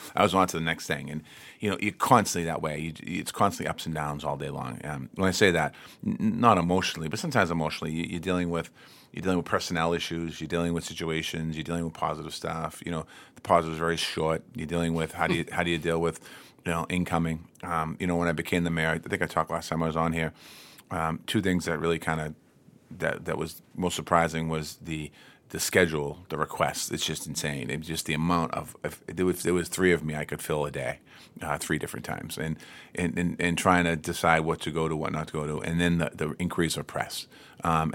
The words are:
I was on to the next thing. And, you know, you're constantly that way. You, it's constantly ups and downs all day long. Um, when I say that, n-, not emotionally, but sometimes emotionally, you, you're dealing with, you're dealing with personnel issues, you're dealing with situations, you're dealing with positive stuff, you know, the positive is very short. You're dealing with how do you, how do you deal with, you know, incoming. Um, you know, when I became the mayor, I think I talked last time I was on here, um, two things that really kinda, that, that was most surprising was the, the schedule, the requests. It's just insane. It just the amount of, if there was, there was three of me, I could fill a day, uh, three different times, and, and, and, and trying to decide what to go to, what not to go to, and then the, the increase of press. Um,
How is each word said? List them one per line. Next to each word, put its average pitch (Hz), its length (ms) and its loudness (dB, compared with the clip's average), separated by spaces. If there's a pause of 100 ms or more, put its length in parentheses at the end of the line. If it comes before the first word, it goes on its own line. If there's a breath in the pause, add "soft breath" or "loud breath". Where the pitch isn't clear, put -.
(160 loud breath)
I - 80 6
was 95 100 4
on 92 140 6
to 87 100 -4
the 82 60 0
next 82 240 -2
thing. 71 220 -4
And, 76 120 -6 (380 loud breath)
you 107 100 -2
know, 95 120 -2
you're 104 100 0
constantly 95 540 4
that 80 160 -2
way. 78 180 -4
You, 80 140 -4 (260)
it's - 140 -8
constantly 98 360 2
ups - 160 -6
and 82 80 -4
downs 76 300 -4
all 73 140 -2
day 71 120 -6
long. 65 360 -8
Um, 69 300 -8
when 95 120 2
I 95 40 4
say 95 200 6
that, 78 240 2 (300 loud breath)
n-, 98 340 -2
not 113 180 8
emotionally, 85 520 0
but 110 100 -4
sometimes 113 320 2
emotionally, 78 400 -2
you, 82 140 -2
you're 85 160 -6
dealing 90 280 0
with, 85 200 -2 (420 soft breath)
you're - 100 -8
dealing 92 160 2
with 85 100 -2
personnel 85 440 0
issues, 82 480 -2
you're 80 80 -6
dealing 85 260 0
with 82 120 -2
situations, 80 720 -4
you're 80 60 -6
dealing 85 200 -2
with 80 100 -6
positive 78 400 -4
stuff, 80 520 -6
you 85 60 -4
know, 80 140 -4 (300 loud breath)
the - 60 -20
positive 82 320 4
is 78 60 -4
very 82 180 2
short. 80 460 -2 (120)
You're 82 100 -6
dealing 85 280 0
with 80 180 -2
how 82 160 0
do 85 60 2
you, 85 180 0
how 90 100 0
do 87 80 2
you 85 80 2
deal 82 220 0
with, 82 220 -2 (440 loud breath)
you 87 60 -2
know, 85 180 0
incoming. 82 600 0 (140)
Um, 80 360 -2
you 95 80 0
know, 87 80 2
when 85 140 2
I - 20 2
became 85 320 0
the 85 80 0
mayor, 80 200 2
I 82 60 0
think 90 240 -4
I 87 60 2
talked 80 240 0
last 82 160 -4
time 82 160 0
I 82 40 2
was 78 100 0
on 82 160 2
here, 80 180 0 (580 loud breath)
um, 80 380 -2
two 113 140 2
things 90 240 2
that 85 140 -2
really 82 200 2
kinda, 78 340 -2 (600)
that, 82 300 -2
that 80 140 -2
was 82 240 -8 (120)
most 90 200 -2
surprising 82 540 2
was 78 260 -4
the, 78 360 -8 (380 soft breath)
the 85 100 -8
schedule, 78 680 2
the 76 80 -4
requests. - 540 -2
It's 78 120 -2
just 78 220 -4
insane. 73 460 -4
It 80 100 -4
just 80 240 -6
the 78 80 -2
amount 85 400 2
of, - 300 -8
if - 240 -8
there 90 180 0
was, 90 160 2
there 87 120 2
was 87 140 2
three 92 260 4
of 78 100 2
me, 78 120 -2
I 76 100 -4
could - 180 -8
fill 76 220 0
a 73 40 -4
day, 67 300 -6 (420 loud breath)
uh, 76 160 -2
three 76 220 -2
different - 260 -8
times, - 320 -8
and, 80 180 -2 (380 loud breath)
and, 87 240 0
and, 87 220 0
and 87 180 2
trying 87 280 6
to 85 100 4
decide 82 460 4
what 80 200 0
to 82 100 -4
go 80 160 0
to, 80 80 0
what 76 160 -2
not 78 160 -4
to - 60 -10
go 76 140 -2
to, 76 140 -2
and 85 200 0
then 87 160 4
the, 82 160 0
the 78 240 -4
increase 85 400 0
of 76 80 -6
press. - 400 -6 (380 loud breath)
Um, 80 320 4